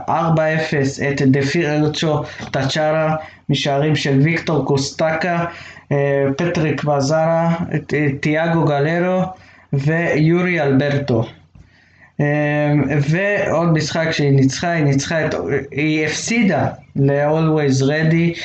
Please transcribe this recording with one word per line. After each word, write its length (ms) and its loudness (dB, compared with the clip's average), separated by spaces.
ארבע 460 0
אפס 480 -2
את 200 -2
דפירצ'ו 1000 0
טאצ'ארה 640 0
משערים 480 0
של 260 0
ויקטור 440 0
קוסטקה, 800 -2
אה, 320 0
פטריק 480 -2
בזארה, 680 0
אה, 120 0
תיאגו 440 0
גלרו 580 0
ויורי 880 0
אלברטו. 640 0
אה, 520 2
ועוד 640 0
משחק 380 0
שהיא 220 2
ניצחה, 380 2
היא 140 0
ניצחה 420 0
את... 80 -4
היא 360 -2
הפסידה 640 0
ל-Always 880 2
Ready 640 2